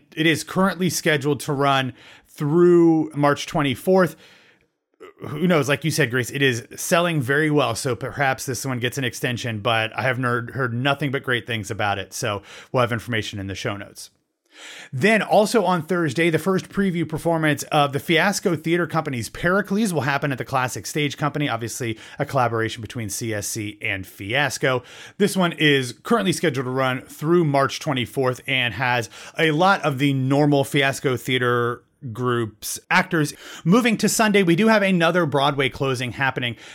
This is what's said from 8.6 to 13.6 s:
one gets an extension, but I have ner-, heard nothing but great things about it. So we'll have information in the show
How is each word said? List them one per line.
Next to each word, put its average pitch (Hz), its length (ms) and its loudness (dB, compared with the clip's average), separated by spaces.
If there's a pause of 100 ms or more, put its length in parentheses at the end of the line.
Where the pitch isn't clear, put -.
one 127 140 -4
gets 123 180 -4
an 135 60 -4
extension, 120 560 -6
but 110 380 0
I 104 60 -4
have 131 160 0
ner-, 120 320 -2
heard 123 220 -4
nothing 139 380 -2
but 139 120 -4
great 120 240 -4
things 113 240 -6
about 101 260 -2
it. 95 160 -12
So 104 280 -4 (300)
we'll 127 100 2
have 120 100 2
information 107 480 -4
in 95 80 -8
the 95 80 -8
show 101 220 -6